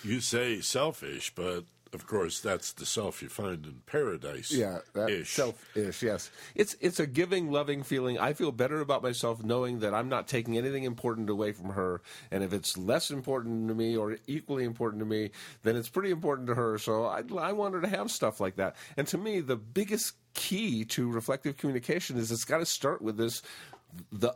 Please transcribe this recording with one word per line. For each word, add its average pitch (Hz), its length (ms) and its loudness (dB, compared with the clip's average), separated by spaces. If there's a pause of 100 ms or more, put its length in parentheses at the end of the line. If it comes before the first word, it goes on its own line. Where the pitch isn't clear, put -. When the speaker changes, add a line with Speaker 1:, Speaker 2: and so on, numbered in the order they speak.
Speaker 1:
You 120 160 0
say 120 400 2
selfish, 123 760 -2
but 87 300 -2 (280)
of 90 120 -10
course, 92 360 0
that's 95 320 0
the - 120 -10
self 101 360 -2
you - 80 -10
find 90 360 -4
in 67 200 -14
paradise. 92 640 -2
Speaker 2:
Yeah, 101 280 2 (140)
that 104 160 2
Speaker 1:
Ish. 90 220 -2
Speaker 2:
self-ish, 107 720 -2
yes. 104 260 0 (240)
It's, 208 280 4
it's 175 180 2
a 151 80 4
giving, 170 420 2
loving 143 320 2
feeling. 127 380 0
I 127 140 4
feel 151 180 0
better 131 300 2
about 139 200 2
myself 120 400 0
knowing 123 380 2
that 104 140 2
I'm 120 160 2
not 120 180 0
taking 117 300 2
anything 135 260 0
important 117 460 0
away 104 240 2
from 92 160 -8
her. 92 320 0 (280)
And 98 140 0
if 92 80 0
it's 98 260 0
less 110 320 2
important 117 600 -2
to 113 40 0
me 113 220 2
or 107 220 0 (100)
equally 139 380 -2
important 113 340 -2
to 107 60 -2
me, 107 260 0 (320)
then 113 140 4
it's 117 100 -4
pretty 190 240 0
important 143 380 0
to 120 60 4
her. 113 220 2
So 113 280 2
I, 113 180 0 (160)
I 175 140 0
want 208 200 0
her 175 80 0
to 175 60 0
have 202 240 0
stuff - 300 0
like 95 160 0
that. 95 180 2 (220)
And 139 100 0
to 190 100 -2
me, 202 220 0
the 131 160 2
biggest 190 600 -2 (180)
key 180 520 0
to 120 240 0
reflective 135 460 0
communication 139 640 0
is 113 160 0
it's 113 120 -2
gotta 165 200 2
start - 360 0
with 107 140 -2
this, 117 260 0 (680)
the, 107 240 0